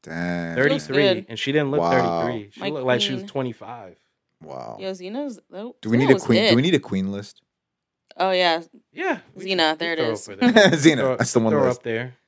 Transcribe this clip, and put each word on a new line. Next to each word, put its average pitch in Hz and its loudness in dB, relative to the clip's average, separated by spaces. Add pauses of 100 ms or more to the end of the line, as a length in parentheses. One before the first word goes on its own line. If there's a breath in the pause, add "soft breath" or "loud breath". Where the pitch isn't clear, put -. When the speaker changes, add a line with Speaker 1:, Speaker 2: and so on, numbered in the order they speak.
Speaker 1:
Dang. 85 -6
Speaker 2:
Thirty-three, 139 0
Speaker 3:
Looks 185 2
good. - -8
Speaker 2:
and 113 -10
she 139 -6
didn't 143 0
look 135 0
Speaker 1:
Wow. 85 0
Speaker 2:
thirty-three. 104 -8
She - -20
Speaker 3:
My 196 -6
Speaker 2:
looked 143 -6
like 123 2
she - -2
was 123 -8
Speaker 3:
queen. 101 -16
Speaker 2:
twenty-five. 113 -10 (460)
Speaker 1:
Wow. 135 -14
Speaker 3:
Yo, 190 -10
Xena's, 208 -10 (100)
oh, 208 -14
Speaker 1:
Do - -8
we 233 2
need 135 2
Speaker 3:
Xena - 6
Speaker 1:
a 135 10
Speaker 3:
was - 0
Speaker 1:
queen? 190 4
Do 117 6
we 120 4
Speaker 3:
it. 139 2
Speaker 1:
need 175 2
a 135 4
queen 95 -4
list? 101 -12 (760)
Speaker 3:
Oh, 190 0
yeah. 175 2 (320)
Speaker 2:
Yeah, 339 -6 (140)
we 185 -14
Speaker 3:
Xena, 190 -2 (140)
Speaker 2:
can 160 -2
Speaker 3:
there 170 -4
it 160 -6
Speaker 2:
throw 117 0
Speaker 3:
is. 107 -8
Speaker 2:
up 104 -14
for - -2 (120)
that. - 2
Speaker 1:
<laughs> 196 8
Xena, 151 6
Speaker 2:
Throw, 127 0
Speaker 1:
that's 117 0
the 120 4
one 113 2
Speaker 2:
throw 143 4
Speaker 1:
list. 123 0
Speaker 2:
up - -20
there. 120 -6 (140)